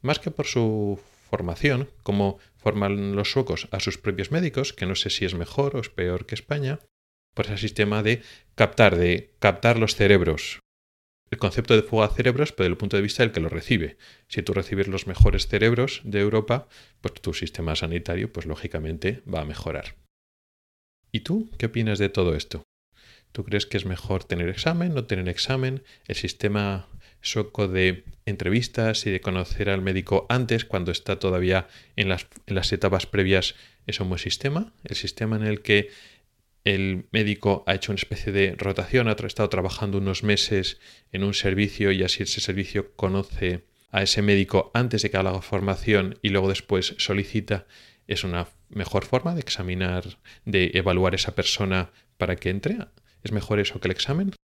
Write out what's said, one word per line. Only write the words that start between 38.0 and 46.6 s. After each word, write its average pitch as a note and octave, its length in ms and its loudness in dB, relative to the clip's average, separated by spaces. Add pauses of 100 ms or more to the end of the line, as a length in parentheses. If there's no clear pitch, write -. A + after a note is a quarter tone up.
de G2 260 2
rotación, G2 520 0
ha G#2+ 80 0
tra-, G#2+ 100 -8
estado G#2 220 -2
trabajando G2 500 -2
unos G2 240 -2
meses G2+ 560 0 (320)
en F#2+ 140 -2
un G2 100 0
servicio G2 560 2
y F#2+ 140 2
así - 180 -2
ese - 180 -4
servicio G2 540 -4
conoce F#2 680 -2 (260)
a G2 140 2
ese G2+ 180 2
médico G2 520 4
antes A#2 280 0
de G#2 80 0
que - 60 -2
haga F#2+ 160 2
la F#2+ 100 -4
formación G2 800 0
y G#2 60 0
luego F#2+ 200 4
después F#2+ 500 0